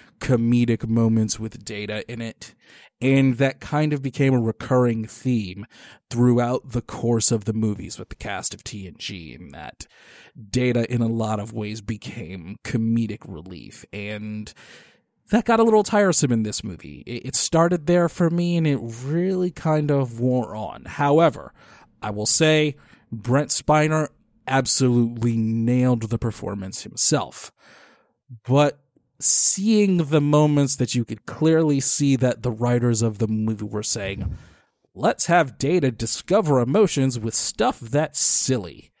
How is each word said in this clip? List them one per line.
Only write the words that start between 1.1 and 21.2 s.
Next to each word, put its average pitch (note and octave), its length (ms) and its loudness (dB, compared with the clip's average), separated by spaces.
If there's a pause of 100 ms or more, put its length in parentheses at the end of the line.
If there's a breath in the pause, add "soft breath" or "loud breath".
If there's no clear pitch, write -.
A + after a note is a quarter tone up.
with A2 240 -12
Data G#2 480 -8
in A#2 100 -10
it. - 320 -14 (460 loud breath)
And C3+ 380 4
that C3+ 220 0
kind D3+ 340 -2
of C#3 80 -4
became C3+ 320 0
a A#2+ 80 2
recurring A2+ 640 0
theme G2+ 600 -4 (420 loud breath)
throughout A#2+ 640 2
the A#2+ 100 -2
course - 500 -2
of G#2+ 140 -2
the A2 80 -2
movies G#2 460 -4
with F#2 100 -14
the - 60 -14
cast G2 400 -8
of F#2 80 -20
T G2 240 -12
N - 100 -16
G, E2 380 -12
and D2+ 160 -18
that - 340 -16 (640 loud breath)
Data B2 420 0
in A#2 120 0
a A2+ 40 0
lot A2 320 -2
of G#2+ 140 -10
ways A2 280 -8
became G2 840 -12
comedic A2+ 640 -2
relief. F2 640 -16
And G#2+ 580 -10 (800 loud breath)
that A3 160 2
got A3+ 140 4
a A3+ 40 6
little A3 200 6
tiresome F#3+ 480 2
in A2+ 100 2
this G#2+ 220 -4
movie. D#2+ 420 -14
It, - 220 -10
it C3 80 -4
started E3 500 2
there F3 240 4
for E3 220 2
me, F3 260 0
and D#3+ 80 2
it C#3+ 160 2
really E3 720 -2
kind D3+ 400 0
of B2+ 280 0
wore B2 360 0
on. G#2+ 300 -10
However, C#3+ 680 2 (480 loud breath)